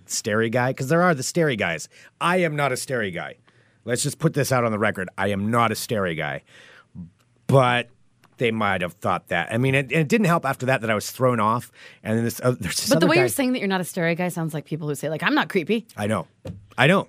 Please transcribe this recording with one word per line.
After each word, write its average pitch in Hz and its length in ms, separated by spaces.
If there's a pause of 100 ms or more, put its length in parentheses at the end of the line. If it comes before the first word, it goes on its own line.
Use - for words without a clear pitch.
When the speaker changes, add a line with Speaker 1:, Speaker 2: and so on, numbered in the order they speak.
Speaker 1:
stary 110 420
guy, 123 240
'cause 131 160
there 165 140
are 180 120
the 131 80
stary 151 340
guys. 87 320 (320)
I 175 180
am 160 180
not 139 160
a 123 60
stary 113 320
guy. 80 240 (500)
Let's 120 180
just 143 160
put 156 140
this 139 180
out 127 140
on 113 80
the 104 60
record. 98 400
I 98 100
am 101 220
not 117 200
a 107 40
stary 98 400
guy. 73 280 (1040)
But 123 420 (500)
they 120 120
might 101 320
have 85 120
thought 92 340
that. 85 240
I 113 40
mean, 135 180
it, 135 160
it 156 180
didn't 226 180
help 165 180
after 131 220
that 127 160
that 113 80
I 110 40
was 101 160
thrown 123 300
off. 110 300 (320)
And 110 160
then 117 60
this, 117 180
uh, 127 160
there's 151 180
this - 120
Speaker 2:
But 262 120
the - 60
Speaker 1:
other - 20
Speaker 2:
way 320 80
Speaker 1:
guy 359 60
Speaker 2:
you're 359 60
saying 254 240
that 254 80
you're 196 80
not 190 120
a 175 40
stary 170 300
guy 180 140
sounds 160 240
like 151 140
people 156 220
who 147 60
say, 143 140
like, 156 140
"I'm 220 120
not 208 140
creepy." 202 380 (100)
Speaker 1:
I 101 100
know. 104 200 (500)
I 123 100
know. 190 220